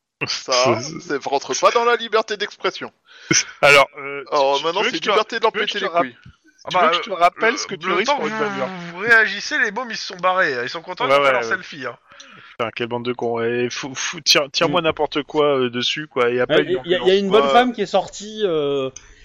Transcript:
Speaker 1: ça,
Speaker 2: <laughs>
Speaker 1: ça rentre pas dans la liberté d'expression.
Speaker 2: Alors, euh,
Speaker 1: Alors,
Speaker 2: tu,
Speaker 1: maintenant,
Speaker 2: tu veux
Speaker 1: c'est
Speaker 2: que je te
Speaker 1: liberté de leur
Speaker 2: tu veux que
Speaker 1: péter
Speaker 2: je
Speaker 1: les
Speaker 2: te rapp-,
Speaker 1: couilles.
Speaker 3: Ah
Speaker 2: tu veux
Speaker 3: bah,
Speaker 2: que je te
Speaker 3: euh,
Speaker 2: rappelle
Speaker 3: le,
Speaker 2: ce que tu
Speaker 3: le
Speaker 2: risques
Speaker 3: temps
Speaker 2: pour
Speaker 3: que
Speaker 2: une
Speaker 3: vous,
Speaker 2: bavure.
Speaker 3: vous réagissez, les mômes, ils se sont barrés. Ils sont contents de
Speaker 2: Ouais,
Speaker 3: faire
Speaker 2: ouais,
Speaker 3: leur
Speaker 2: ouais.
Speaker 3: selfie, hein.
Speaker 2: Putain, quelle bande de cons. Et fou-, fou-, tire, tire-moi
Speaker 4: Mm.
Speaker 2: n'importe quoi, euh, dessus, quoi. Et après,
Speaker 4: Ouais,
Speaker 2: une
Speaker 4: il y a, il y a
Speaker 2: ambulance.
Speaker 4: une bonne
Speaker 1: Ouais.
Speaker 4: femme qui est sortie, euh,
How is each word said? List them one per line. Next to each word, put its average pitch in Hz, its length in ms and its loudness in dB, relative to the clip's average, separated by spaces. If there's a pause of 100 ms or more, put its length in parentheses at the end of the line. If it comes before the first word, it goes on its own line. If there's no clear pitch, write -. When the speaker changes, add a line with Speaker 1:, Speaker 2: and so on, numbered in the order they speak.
(260)
Speaker 1:
ça, 127 540 0
Speaker 2:
<laughs> 151 200 -10
Speaker 1:
ça - 140 -6 (100)
rentre 135 360 -4
pas 190 100 4
dans 233 140 0
la 240 100 4
liberté 220 420 -2
d'expression. 196 560 -8 (680)
Speaker 2:
Alors, 143 240 8 (120)
euh, 139 340 -10
Speaker 1:
Alors, 139 260 4
Speaker 2:
tu, 143 60 -4
Speaker 1:
maintenant, 170 160 0
Speaker 2:
tu 214 60 0
veux 247 60 0
Speaker 1:
c'est 320 60 -6
Speaker 2:
que 320 60 -6
je 240 40 0
te - 20 0
Speaker 1:
liberté 220 280 0
de 220 60 0
leur 220 80 2
Speaker 2:
tu 202 80 -6
veux 214 60 0
que - 60 -4
Speaker 1:
péter 208 60 -6
Speaker 2:
je 190 60 -4
Speaker 1:
les 196 40 -4
Speaker 2:
te 165 60 -6
rapp-, 170 80 4
Speaker 1:
couilles. 123 140 -6 (480)
Speaker 3:
Ah - 40 -12
Speaker 2:
tu 175 80 -4
veux 180 60 4
Speaker 3:
bah, 160 80 6
Speaker 2:
que 170 60 0
je 170 60 0
te 220 80 -10
Speaker 3:
euh, 196 40 -4
Speaker 2:
rappelle 180 380 2
Speaker 3:
le, 285 60 -6
Speaker 2:
ce 202 100 -8
que 196 80 -8
tu 160 100 -10
Speaker 3:
le 190 80 0
Speaker 2:
risques 208 160 2
Speaker 3:
temps 285 60 4
Speaker 2:
pour 247 80 -4
Speaker 3:
que 220 60 -4
Speaker 2:
une 214 60 -8
Speaker 3:
vous, 220 60 -2
Speaker 2:
bavure. 208 260 -4 (240)
Speaker 3:
vous 175 60 -12
réagissez, 220 640 2
les 233 100 0
mômes, 233 220 -8
ils 202 40 -8
se - 100 -10
sont 190 100 -12
barrés. 180 480 0
Ils 123 40 -6
sont 165 140 -10
contents 180 240 -8
de 185 40 -2
Speaker 2:
Ouais, 135 60 6
Speaker 3:
faire 143 100 4
Speaker 2:
ouais, 135 60 4
Speaker 3:
leur 123 100 0
Speaker 2:
ouais. 113 60 -6
Speaker 3:
selfie, 147 380 -8
hein. 120 100 -10 (640)
Speaker 2:
Putain, 113 160 -4
quelle 117 140 -4
bande 120 160 -6
de 123 80 -4
cons. 117 280 -4
Et 120 300 -2
fou-, 135 240 -10
fou-, - 260 -8
tire, - 300 2
tire-moi 170 300 0
Speaker 4:
Mm. 165 40 -8
Speaker 2:
n'importe 151 380 -2
quoi, 147 380 0
euh, 127 100 0
dessus, 123 380 -4
quoi. 120 220 0
Et 123 100 0
après, 147 160 2
Speaker 4:
Ouais, 151 80 6
Speaker 2:
une 175 200 -2
Speaker 4:
il 175 60 -10
y 175 40 4
a, - 0 -
il - 0 -
y - 0 -
a 180 80 0
Speaker 2:
ambulance. 190 180 4
Speaker 4:
une 196 100 -2
bonne 214 140 6
Speaker 1:
Ouais. 139 80 2
Speaker 4:
femme 247 200 4
qui 214 100 -6
est 185 40 -2
sortie, 214 580 -4
euh, 143 460 0 (340)